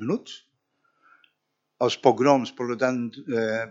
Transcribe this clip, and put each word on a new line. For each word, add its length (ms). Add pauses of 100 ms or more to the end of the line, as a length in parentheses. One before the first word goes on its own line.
menut. 320 (1500)
Els 200
pogroms, 560
per 240
tant, 220 (260)
eh, 420